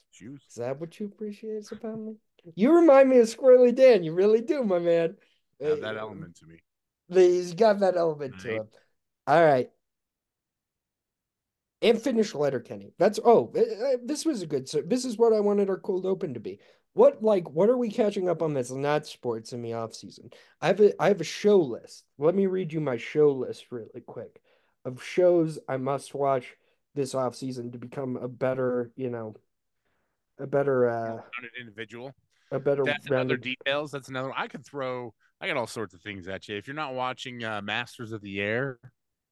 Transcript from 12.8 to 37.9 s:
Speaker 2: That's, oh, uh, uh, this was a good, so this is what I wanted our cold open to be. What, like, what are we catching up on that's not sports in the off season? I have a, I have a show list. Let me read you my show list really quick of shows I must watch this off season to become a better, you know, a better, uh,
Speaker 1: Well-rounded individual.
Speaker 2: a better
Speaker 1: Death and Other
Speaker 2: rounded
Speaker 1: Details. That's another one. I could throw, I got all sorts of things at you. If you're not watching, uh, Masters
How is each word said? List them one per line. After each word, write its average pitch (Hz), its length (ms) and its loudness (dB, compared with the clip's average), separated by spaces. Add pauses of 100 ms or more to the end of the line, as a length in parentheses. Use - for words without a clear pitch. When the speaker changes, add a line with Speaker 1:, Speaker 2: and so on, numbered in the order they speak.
Speaker 2:
That's, 208 260 2
oh, 226 300 6
uh, 190 60 0
uh, 233 420 0
this 269 220 -8
was 277 180 -2
a 165 60 -10
good, 135 200 -6
so 151 140 -4
this 247 220 -2
is 247 120 -6
what 233 160 4
I 220 60 4
wanted 202 320 0
our 185 80 -4
cold 185 280 -6
open 185 280 -4
to - 60 -10
be. 101 180 -12 (360)
What, 240 280 4
like, 202 280 0
what 165 180 2
are 254 100 4
we 240 100 -2
catching 202 400 0
up 165 140 0
on 156 100 0
that's 127 200 -4
not 143 340 -2
sports 117 460 -8
in 120 100 -10
the 117 120 -8
off 113 200 -8
season? - 360 -20 (300)
I 143 80 -4
have 190 120 0
a, 208 200 4
I 151 60 2
have 190 140 2
a 156 40 -4
show 208 340 2
list. 127 460 -4 (140)
Let 156 160 2
me 196 120 2
read 185 260 -4
you 160 80 -4
my 135 160 -2
show 147 340 2
list 123 400 -8
really 120 340 -14
quick - 360 -18 (440)
of 127 200 -12
shows 170 640 2
I 131 80 -4
must 139 380 -6
watch 139 420 -2 (400)
this 135 180 -4
off 127 220 -4
season 127 340 -10
to 120 80 -14
become 127 380 -8
a 123 100 -10
better, 123 720 -4
you 127 140 -6
know, 113 260 -12 (1040)
a 139 80 -10
better, 135 400 2
uh, 117 160 -4
Speaker 1:
Well-rounded 113 560 -12
individual. 117 520 -16 (380)
Speaker 2:
a 139 80 -4
better 139 240 0
Speaker 1:
Death 143 220 -2
and - 60 -18
Other 139 40 2
Speaker 2:
rounded 127 280 0
Speaker 1:
Details. 139 500 -6
That's 139 160 -12
another 131 220 -8
one. 113 60 -12
I 202 120 -6
could 165 180 -18
throw, 127 480 -10 (260)
I - 60 -10
got 175 100 -4
all 117 120 -2
sorts 107 260 -10
of 90 60 -20
things 98 260 -12
at 95 220 -12
you. 107 80 -8
If 104 100 -10
you're 139 80 -14
not 147 200 -10
watching, 127 500 -8
uh, 107 180 -6
Masters 110 480 -8